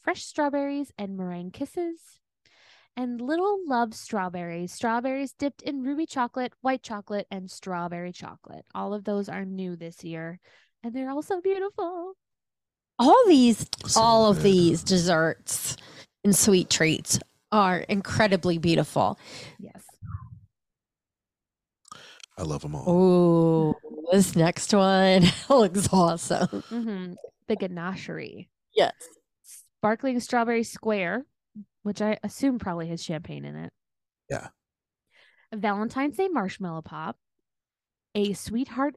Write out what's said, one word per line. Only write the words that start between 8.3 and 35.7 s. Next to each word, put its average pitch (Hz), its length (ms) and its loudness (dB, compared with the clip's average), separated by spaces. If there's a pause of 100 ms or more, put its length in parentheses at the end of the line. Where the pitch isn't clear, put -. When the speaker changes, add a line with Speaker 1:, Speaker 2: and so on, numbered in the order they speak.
Speaker 1:
All 196 180 -6
of 208 120 -8
those 202 240 -4
are 190 160 -8
new 190 320 -8
this 165 260 -16
year, 165 360 -12 (440)
and 233 100 -10
they're 262 180 -6
also 302 280 -4
beautiful. 381 760 -4 (840)
Speaker 2:
All 359 300 8
these, 247 380 6 (200)
Speaker 3:
So - 160 2
Speaker 2:
all 226 280 6
of 196 80 6
Speaker 3:
good. 160 60 0
Speaker 2:
these 175 400 6
desserts 170 920 0 (480)
and 202 100 6
sweet 185 340 4
treats - 480 0 (360)
are 190 240 4
incredibly 190 800 0
beautiful. 156 600 2 (400)
Speaker 1:
Yes. - 280 -20 (2500)
Speaker 3:
I 90 60 -8
love 76 220 -6
'em 151 100 -8
all. 147 140 -6
Speaker 2:
Ooh, 170 840 4 (360)
this 190 240 4
next 170 380 0
one 190 500 6 (140)
<laughs> - 120 -4
looks 202 440 4
awesome. 175 540 2 (220)
Speaker 1:
Mm-hmm. 208 440 -6 (340)
The 220 100 -2
ganachery. 180 880 -10 (260)
Speaker 2:
Yes. 180 200 2 (500)
Speaker 1:
Sparkling - 760 -4
strawberry 233 420 0
square, 208 640 -4 (580)
which 208 180 -6
I 214 220 -2
assume 247 360 -2
probably 170 280 -6
has 165 160 -8
champagne 151 420 -10
in 147 120 -12
it. 170 160 -14 (560)
Speaker 3:
Yeah. - 180 -8 (1040)
Speaker 1:
A 226 60 -10
Valentine's 220 600 -4